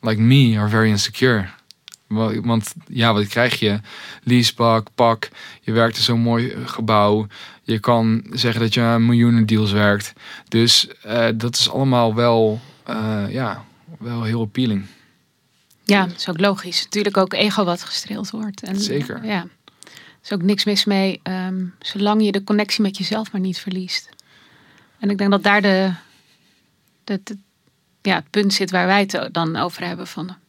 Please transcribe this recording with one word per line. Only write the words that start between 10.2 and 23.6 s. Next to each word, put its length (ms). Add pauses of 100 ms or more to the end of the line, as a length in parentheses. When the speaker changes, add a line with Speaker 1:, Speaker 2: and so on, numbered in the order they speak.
Speaker 1:
Dus, 400 (140)
eh, 340
dat 200
is 140
allemaal 460
wel, 440 (240)
eh, 460
ja, 360 (340)
wel 240
heel 180
appealing. 440 (1000)
Speaker 2:
Ja, 220
dat 120
is 120
ook 100
logisch. 440
Natuurlijk 340
ook 160
ego 300
wat 200
gestreeld 460
wordt. 340
En, 160
Speaker 1:
Zeker. 460
Speaker 2:
ja, 140 (440)
er 60 (340)
is 80
ook 100
niks 240
mis 200
mee, 380
ehm, 400 (160)
zolang 460
je 60
de 120
connectie 380
met 160
jezelf 340
maar 100
niet 180